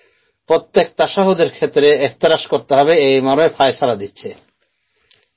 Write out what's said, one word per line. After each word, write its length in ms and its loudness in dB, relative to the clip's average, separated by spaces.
প্রত্যেক 480 -2
তাশাহুদের 560 -2
ক্ষেত্রে 540 0
ইফতিরাশ 420 -2
করতে 280 -4
হবে, 180 2
এই 280 2
মর্মে 280 0
ফায়সালা 460 -2
দিচ্ছে। 400 -12